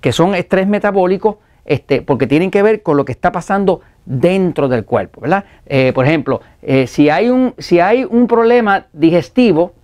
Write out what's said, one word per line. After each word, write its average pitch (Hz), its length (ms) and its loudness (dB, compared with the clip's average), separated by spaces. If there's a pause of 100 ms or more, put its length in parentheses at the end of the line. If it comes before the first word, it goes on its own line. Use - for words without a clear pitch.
que 127 100 0
son 180 240 0
estrés 190 320 0
metabólico, 202 720 0 (260)
este, 135 380 -2
porque 131 240 -2
tienen 165 240 0
que 202 100 0
ver 214 220 0
con 156 120 0
lo 139 100 0
que 131 60 -10
está 175 200 -4
pasando 190 500 -2 (240)
dentro 160 600 -2
del 123 180 -2
cuerpo, 101 340 -6
¿verdad? 185 260 -4 (200)
Eh, 131 300 0
por 131 100 0
ejemplo, 139 360 -2 (200)
eh, 135 240 0
si 147 240 2
hay 196 220 0
un, 254 260 0
si - 220 0
hay 220 280 2
un 240 200 0
problema 233 680 0
digestivo 170 800 0 (100)